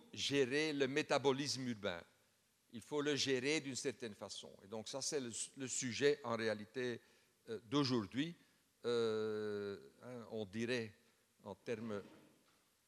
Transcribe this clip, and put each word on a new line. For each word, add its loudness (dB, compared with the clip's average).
gérer 2
le 4
métabolisme 2
urbain. -2
Il -12
faut -4
le 2
gérer 2
d'une -6
certaine -4
façon. -10
Et -18
donc, -8
ça, -6
c'est -2
le, -4
le -4
sujet, 4
en 0
réalité, -2
euh, -6
d'aujourd'hui. 2
Euh, 0
hein, -12
on -2
dirait, -2
en -10
termes -4